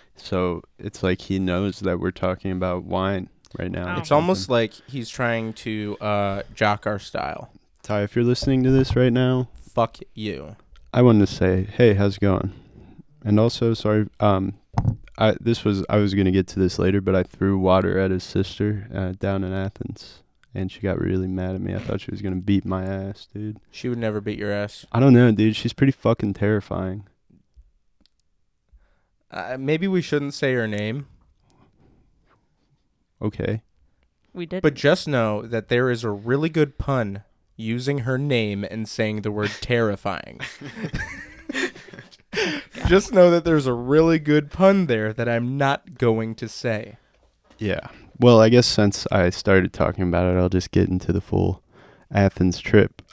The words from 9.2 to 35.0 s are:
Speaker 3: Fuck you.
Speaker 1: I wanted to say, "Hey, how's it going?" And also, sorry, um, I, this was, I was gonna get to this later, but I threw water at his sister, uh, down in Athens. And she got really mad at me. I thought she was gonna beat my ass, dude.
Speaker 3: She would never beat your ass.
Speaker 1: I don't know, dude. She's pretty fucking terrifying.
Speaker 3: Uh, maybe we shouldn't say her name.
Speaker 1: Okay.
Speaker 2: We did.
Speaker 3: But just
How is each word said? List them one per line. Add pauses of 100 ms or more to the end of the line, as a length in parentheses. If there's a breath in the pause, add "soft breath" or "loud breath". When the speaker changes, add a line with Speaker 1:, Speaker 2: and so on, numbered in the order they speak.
Speaker 3:
Fuck (160)
you. (360)
Speaker 1:
I
wanted
to
say, (120)
"Hey,
how's
it
going?" (720 loud breath)
And
also,
sorry, (100)
um, (640)
I,
this
was,
I
was
gonna
get
to
this
later,
but
I
threw
water
at
his
sister,
uh,
down
in
Athens. (360)
And
she
got
really
mad
at
me.
I
thought
she
was
gonna
beat
my
ass,
dude. (140)
Speaker 3:
She
would
never
beat
your
ass.
Speaker 1:
I
don't
know,
dude.
She's
pretty
fucking
terrifying. (2250)
Speaker 3:
Uh,
maybe
we
shouldn't
say
her
name. (2250)
Speaker 1:
Okay. (680)
Speaker 2:
We
did.
Speaker 3:
But
just